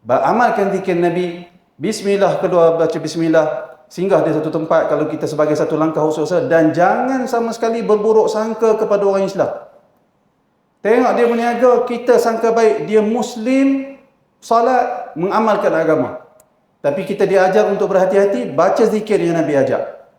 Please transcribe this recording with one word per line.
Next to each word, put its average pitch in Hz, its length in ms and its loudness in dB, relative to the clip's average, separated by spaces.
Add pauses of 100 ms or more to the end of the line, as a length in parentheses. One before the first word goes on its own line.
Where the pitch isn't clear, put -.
Ba-, 117 240 0
amalkan 208 480 0
zikir 180 240 -2
Nabi. 175 500 -2 (320)
Bismillah, 196 640 -2
kedua 165 320 2
baca 165 240 -2
bismillah. 160 720 -2 (160)
Singgah 180 340 -2
di 160 140 0
satu 156 160 -4
tempat 160 400 -2
kalau 151 160 -2
kita 156 180 -6
sebagai 151 300 0
satu 156 240 -2
langkah 156 240 0
usaha. 156 400 -2
Dan 156 320 2
jangan 247 480 0
sama 233 320 -4
sekali 226 240 -2
berburuk 214 480 2
sangka 220 480 0
kepada 202 320 -2
orang 196 180 0
Islam. 165 220 -2 (1400)
Tengok 233 320 2
dia 240 100 2
berniaga, 240 460 2 (160)
kita 240 320 2
sangka 226 320 0
baik. 214 320 2
Dia 208 160 2
Muslim, 262 960 0 (480)
salat, 240 720 0
mengamalkan 196 560 0
agama. 160 380 0 (720)
Tapi 185 240 -2
kita 202 200 -2
diajar 190 400 2
untuk 185 240 -2
berhati-hati, 196 640 2
baca 190 280 2
zikir 208 360 0
yang 170 160 0
Nabi 147 200 0
ajar. - 520 -2 (120)